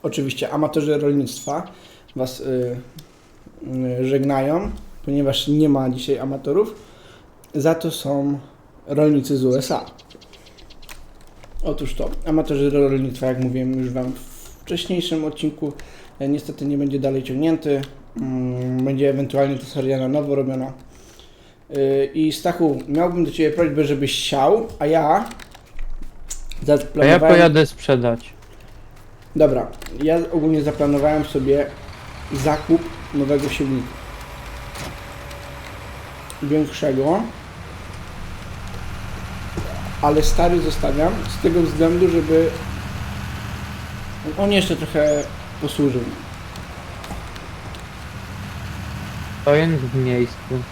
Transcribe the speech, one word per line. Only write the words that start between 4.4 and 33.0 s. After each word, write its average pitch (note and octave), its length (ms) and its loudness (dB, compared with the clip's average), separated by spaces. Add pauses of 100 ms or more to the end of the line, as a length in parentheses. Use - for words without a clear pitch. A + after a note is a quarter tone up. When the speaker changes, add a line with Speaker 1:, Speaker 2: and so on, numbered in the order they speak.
Speaker 1:
ponieważ C#3 440 0
nie D3+ 200 6
ma C3+ 220 4
dzisiaj B2+ 280 -2
amatorów. C#3 560 0 (800)
Za D#3+ 200 4
to E3 160 -2
są C#3+ 480 -2 (480)
rolnicy D3 500 4
z C3 80 2
U B2+ 120 4
S C#3 140 -2
A. D3 140 -2 (1800)
Otóż C#3+ 300 -2
to, - 160 -2 (160)
amatorzy D#3 440 2
rolnictwa, C3+ 560 2
jak B2+ 140 0
mówiłem B2+ 380 0
już B2+ 120 -2
wam B2+ 220 -4
w - 60 -10 (440)
wcześniejszym E3 600 -2
odcinku, D3+ 480 -4 (460)
e, C#3 100 -2
niestety C#3+ 380 -2
nie C#3+ 120 0
będzie C#3 220 0
dalej C3+ 220 0
ciągnięty. D3 600 0 (380)
Mm, B2+ 640 -2
będzie C#3 260 2
ewentualnie C#3 480 0
ta C3 80 -10
seria C3+ 320 -2
na C3 100 0
nowo C#3+ 260 0
robiona. C3 380 -2 (1040)
Y, C#3 380 4
i D#3 180 2
Stachu, D#3+ 560 0
miałbym F3 360 2
do C#3+ 60 0
ciebie D3+ 260 2
prośbę, D3+ 280 2
żebyś C#3 280 0
siał, E3 540 2 (120)
a D3 80 0
ja D#3+ 380 4 (1400)
Speaker 2:
A - 20 2
ja D3 60 8
Speaker 1:
zaplanowałem D3+ 440 6
Speaker 2:
pojadę D#3+ 460 10
sprzedać. A#2+ 680 0 (1040)
Speaker 1:
Dobra, C3+ 300 4 (360)
ja D#3 140 4 (160)
ogólnie D#3 300 4
zaplanowałem D3 640 2
sobie C#3 420 2 (640)
zakup D#3 500 2 (320)